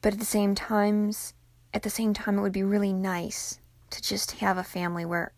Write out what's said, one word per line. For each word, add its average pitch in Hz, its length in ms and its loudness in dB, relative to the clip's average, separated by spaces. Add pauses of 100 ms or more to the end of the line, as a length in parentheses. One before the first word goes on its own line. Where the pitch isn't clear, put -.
But 214 140 2
at 202 40 -8
the 226 60 -4
same 202 300 2
times, 208 800 0 (380)
at 208 100 -2
the 208 80 -2
same 214 240 2
time, 202 240 0
it 202 40 2
would 202 100 0
be 190 100 0
really 196 300 2
nice 185 680 -4 (320)
to - 120 -10
just - 300 -2
have 190 260 2
a 185 60 -4
family 175 400 -2
where 170 340 -2